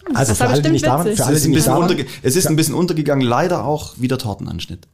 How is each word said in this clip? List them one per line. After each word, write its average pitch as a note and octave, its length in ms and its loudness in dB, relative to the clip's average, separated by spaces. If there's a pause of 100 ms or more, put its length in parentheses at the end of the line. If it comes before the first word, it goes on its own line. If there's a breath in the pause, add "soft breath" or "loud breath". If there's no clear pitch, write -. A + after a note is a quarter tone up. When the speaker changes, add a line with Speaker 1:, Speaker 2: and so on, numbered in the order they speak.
(140)
Speaker 1:
Also A3+ 180 0
Speaker 2:
Das G3+ 60 0
Speaker 1:
für B3 80 0
Speaker 2:
war B3+ 60 2
Speaker 1:
alle, - 100 2
die D#4+ 80 2
Speaker 2:
bestimmt E4 40 4
Speaker 1:
nicht - 120 2
da - 120 2
waren, F3 80 0
Speaker 2:
witzig. G#3 120 -2
Speaker 1:
für - 80 0
alle, C#3 80 2
Speaker 3:
es - 60 2
ist - 60 0
Speaker 1:
die - 20 0
Speaker 3:
ein - 40 4
Speaker 1:
nicht B2+ 60 4
Speaker 3:
bisschen B2+ 160 2
Speaker 1:
da D3 60 2
waren, F3+ 120 2
Speaker 3:
unterge-, C#3 140 -2 (180 loud breath)
es C3 120 2
ist F3+ 100 2
Speaker 1:
ja. D3 40 0
Speaker 3:
ein D#3+ 60 2
bisschen D3+ 200 0
untergegangen, D3 500 0
leider C3 400 0
auch D3+ 340 -6
wieder B2+ 200 0
Tortenanschnitt. F2+ 760 -8